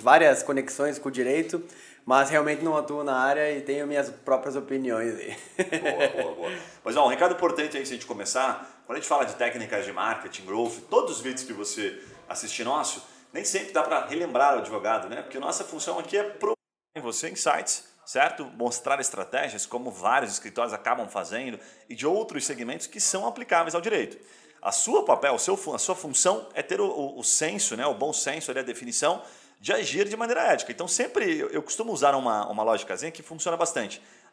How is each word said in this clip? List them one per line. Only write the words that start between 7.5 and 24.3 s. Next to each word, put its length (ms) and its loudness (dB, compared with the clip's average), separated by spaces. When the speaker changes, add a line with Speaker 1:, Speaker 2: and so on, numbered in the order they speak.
Speaker 2:
aí, 80 -4
se 60 -6
a 40 -6
gente 100 -10
começar, 800 -2
quando 120 -6
a 40 -6
gente 80 -8
fala 160 4
de 100 -6
técnicas 480 -2
de 80 -8
marketing, 540 -4
growth, 340 -2
todos 280 2
os 40 -10
vídeos 220 -6
que 80 -10
você 500 -6
assistir 340 -6
nosso, 420 -2
nem 100 -6
sempre 300 -2
dá 100 4
pra 220 0
relembrar 500 4
o 40 2
advogado, 500 -2
né? 120 -8
Porque 160 -12
nossa 280 -4
função 340 -6
aqui 180 -2
é 60 2
provar 320 -2
em 60 -10
você 280 -4
insights, 540 0
certo? 400 2
Mostrar 460 -2
estratégias, 640 -4
como 260 -6
vários 400 2
escritórios 420 -4
acabam 360 -2
fazendo, 500 -6
e 60 -12
de 120 -2
outros 380 0
segmentos 420 -6
que 140 -6
são 260 0
aplicáveis 480 2
ao 60 2
direito. 360 0